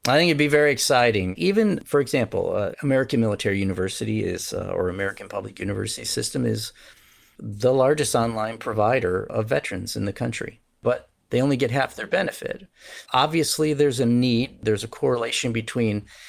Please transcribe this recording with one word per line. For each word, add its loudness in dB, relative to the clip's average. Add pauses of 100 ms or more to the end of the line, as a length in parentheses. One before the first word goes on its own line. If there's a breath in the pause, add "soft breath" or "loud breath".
I 4
think 6
it'd 2
be 4
very 6
exciting. 2
Even, 2
for 2
example, 0
uh, -2 (100)
American 2
Military 0
University -2
is, -6
uh, -6
or -2
American -6
Public -10
University -6
System -4
is -4 (640 soft breath)
the 0
largest 2
online -2
provider 0
of -4
veterans -4
in -4
the -4
country, -6 (200)
but -2 (200)
they 0
only 2
get 0
half -2
their -10
benefit. -4 (460 loud breath)
Obviously, 2
there's 2
a 2
need, 2
there's 0
a -10
correlation -2
between -2 (240 loud breath)